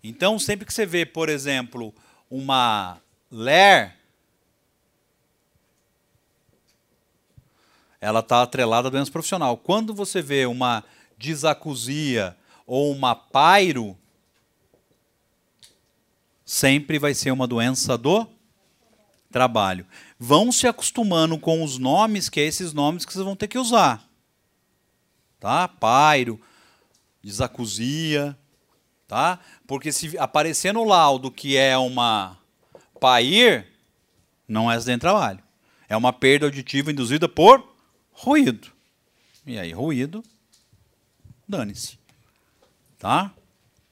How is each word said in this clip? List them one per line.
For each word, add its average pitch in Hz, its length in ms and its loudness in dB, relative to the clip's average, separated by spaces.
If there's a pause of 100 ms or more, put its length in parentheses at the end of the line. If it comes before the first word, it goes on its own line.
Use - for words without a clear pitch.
Então, 175 360 -2
sempre 202 260 -6
que - 80 -14
você 214 140 -4
vê, 170 180 -2
por 160 240 -6
exemplo, 131 640 -6 (360)
uma 120 680 -2 (320)
LER, 135 680 4 (4000)
ela 110 220 0
tá 120 180 2
atrelada 123 480 0
à - 20 -4
doença 135 220 -4
profissional. 156 460 -4
Quando 214 340 -2
você 196 300 -6
vê 139 240 -2
uma 123 360 -2 (360)
disacusia 135 1160 -4 (320)
ou 139 240 -2
uma 135 240 -2
pairo, 143 800 2 (2500)
sempre 143 520 2
vai 143 140 0
ser - 180 -4
uma 131 160 -2
doença 120 520 -2
do 180 280 0 (1040)
trabalho. 107 540 0 (320)
Vão 156 360 2
se 254 160 2
acostumando 170 680 0
com 165 280 -2
os 139 120 -8
nomes, 180 520 0
que - 100 -6
é 147 60 2
esses 156 280 -6
nomes 147 320 -2
que - 80 -16
vocês 190 120 -8
vão 196 100 -8
ter 208 140 -8
que 240 100 -8
usar. 214 500 0 (1300)
Tá? 139 260 -2
Pairo, 127 720 2 (800)
disacusia, 131 1160 -6 (680)
tá? 160 320 -2 (260)
Porque 139 240 -8
se 160 280 -8
aparecer 156 540 -2
no 226 120 -2
laudo 143 480 4
que 135 240 -4
é 131 200 4
uma 117 640 -2 (600)
PAIR, 131 640 4 (800)
não 110 240 -2
é 117 60 0
acidente 120 220 -4
de - 20 -6
trabalho. 151 420 -2 (460)
É 107 80 -4
uma 120 160 2
perda 139 340 2
auditiva 139 460 -6
induzida 139 360 -2
por 226 460 6 (380)
ruído. 240 560 0 (760)
E 123 140 -12
aí, 85 140 -8
ruído, 147 500 -6 (1200)
dane-se. 123 520 -10 (1040)
Tá? 170 340 -4 (560)